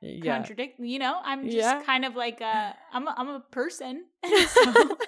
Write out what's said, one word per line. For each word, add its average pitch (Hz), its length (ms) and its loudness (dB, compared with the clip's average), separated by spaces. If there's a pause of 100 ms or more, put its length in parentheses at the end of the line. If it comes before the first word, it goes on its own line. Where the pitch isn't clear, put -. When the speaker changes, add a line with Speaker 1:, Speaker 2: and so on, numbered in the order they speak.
Speaker 1:
Yeah. 165 340 -6
Speaker 2:
contradict-, 220 440 -8
you 247 200 -6
know, 285 240 -2
I'm 269 220 -6
just 233 100 -4
Speaker 1:
Yeah. 240 280 0
Speaker 2:
kind 262 200 0
of 247 140 -6
like 233 240 -6
a, 220 340 -4 (160)
I'm 262 160 -6
a, - 100 -6
I'm 254 120 -6
a 277 100 -10
person. 269 680 -8
<laughs> - 140 -20
Speaker 1:
<laughs> - 20 -
Speaker 2:
So 370 720 6 (100)